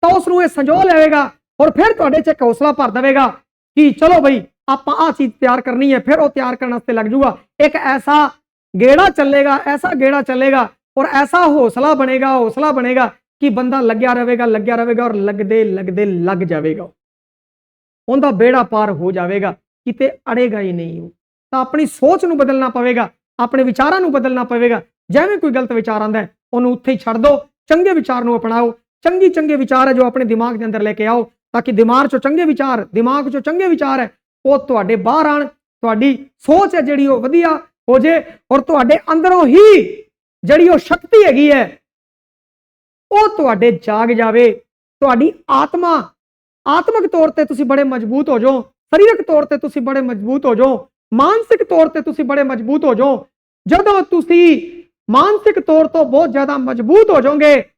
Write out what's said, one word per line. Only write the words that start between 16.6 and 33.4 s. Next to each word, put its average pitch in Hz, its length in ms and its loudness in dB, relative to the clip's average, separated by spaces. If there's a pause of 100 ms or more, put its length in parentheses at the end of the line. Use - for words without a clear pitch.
ਉਹਦਾ 269 240 0
ਬੇੜਾ 240 320 2
ਪਾਰ 214 280 -2
ਹੋ 175 200 -6
ਜਾਵੇਗਾ, 185 400 -4
ਕਿਤੇ - 580 -6 (200)
ਅੜੇਗਾ 233 300 -2
ਹੀ 190 120 -6
ਨਹੀਂ 170 280 -10
ਉਹ। 170 100 -18 (420)
ਤਾਂ 262 80 -2
ਆਪਣੀ 277 260 -4
ਸੋਚ 311 380 0
ਨੂੰ 339 120 -2
ਬਦਲਣਾ 269 320 0
ਪਵੇਗਾ, 240 400 -2 (300)
ਆਪਣੇ 240 240 -2
ਵਿਚਾਰਾਂ 277 380 0
ਨੂੰ 359 120 -2
ਬਦਲਣਾ 254 320 -2
ਪਵੇਗਾ। 233 380 -2 (280)
ਜਿਵੇਂ 339 280 0
ਕੋਈ 311 120 -2
ਗਲਤ 254 220 -4
ਵਿਚਾਰ 220 300 -4
ਆਉਂਦਾ 214 160 -4
ਹੈ, 190 100 -8 (240)
ਉਹਨੂੰ 247 200 -2
ਉੱਥੇ 247 200 -4
ਹੀ 247 40 -2
ਛੱਡ 226 200 -6
ਦਿਓ, 277 200 2 (320)
ਚੰਗੇ 359 240 2
ਵਿਚਾਰ 262 320 -4
ਨੂੰ 233 120 -2
ਅਪਣਾਓ। 233 340 -2 (340)
ਚੰਗੀ, 370 240 2
ਚੰਗੇ 311 280 -2
ਵਿਚਾਰ 262 320 0
ਹੈ 262 40 2
ਜੋ 254 120 2
ਆਪਣੇ 254 200 -2
ਦਿਮਾਗ 226 320 -4
ਦੇ 220 80 -8
ਅੰਦਰ 220 180 -6
ਲੈ 214 100 -4
ਕੇ 214 140 -4
ਆਓ, 233 240 -2 (220)
ਤਾਂ 233 100 -2
ਕਿ 262 100 -4
ਦਿਮਾਗ 240 340 2
ਚੋਂ 269 120 -2
ਚੰਗੇ 302 260 -2
ਵਿਚਾਰ, 269 500 -2
ਦਿਮਾਗ 254 340 -2
ਚੋਂ 269 120 -6